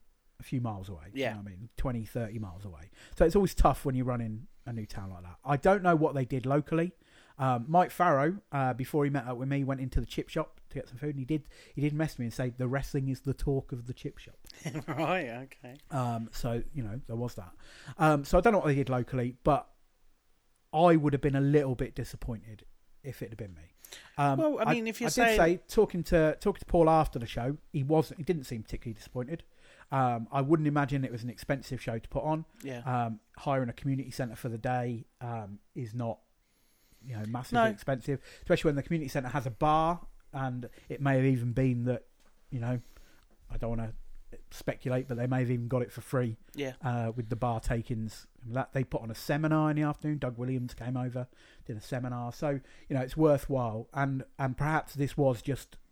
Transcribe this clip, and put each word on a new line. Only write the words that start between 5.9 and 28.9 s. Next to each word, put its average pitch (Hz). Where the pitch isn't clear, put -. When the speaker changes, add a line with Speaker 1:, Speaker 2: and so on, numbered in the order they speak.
Speaker 1:
what 151
they 135
did 127
locally. 160
Um, 127
Mike 175
Farrow, 170
uh, 135
before 131
he 143
met 135
up 127
with 131
me, 139
went 131
into 131
the 127
chip -
shop -
to -
get -
some 123
food, 147
and 143
he 131
did, 147
he 143
did 147
mess 151
me 120
and 110
say, 127
"The 127
wrestling 135
is 131
the 135
talk 135
of 120
the 123
chip -
shop." -
Speaker 2:
<laughs> 147
Right, 156
okay. 123
Speaker 1:
Um, 120
so, 117
you 139
know, 110
there 117
was 120
that. 90
Um, 151
so 180
I -
don't 226
know 190
what 143
they 143
did 135
locally, 123
but 147
I 170
would 147
have 139
been 139
a 139
little 139
bit 110
disappointed 110
if 135
it 107
had 110
been 95
me. 82
Um, 143
Speaker 2:
Well, 302
I -
Speaker 1:
I, -
Speaker 2:
mean, 226
if 226
you're 233
Speaker 1:
I -
Speaker 2:
saying 226
Speaker 1:
did 175
say, 175
talking 190
to, 156
talking 202
to -
Paul 165
after 156
the 113
show, 127
he 143
wasn't, 156
he 151
didn't 151
seem 113
particularly 113